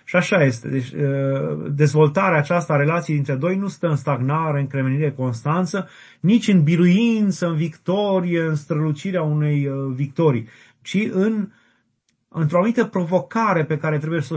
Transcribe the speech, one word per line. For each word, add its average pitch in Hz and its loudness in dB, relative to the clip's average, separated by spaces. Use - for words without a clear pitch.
Și - -8
așa 180 4
este. 127 0
Deci, 131 -4
uh, 143 -2
dezvoltarea 151 4
aceasta 165 0
a 147 2
relației 160 0
dintre 143 -2
doi 170 -2
nu 196 -4
stă 180 -6
în 156 0
stagnare, 143 -2
în 139 -2
cremenire, 135 -2
constanță, 160 -4
nici 220 2
în 185 6
biruință, 180 4
în 165 -2
victorie, 175 -2
în 160 0
strălucirea 156 -2
unei, 151 0
uh, 135 -4
victorii, 139 0
ci 208 -2
în, 208 0
într-o 160 0
anumită 226 2
provocare 180 -2
pe 156 -2
care 156 -2
trebuie 156 -4
să 156 -6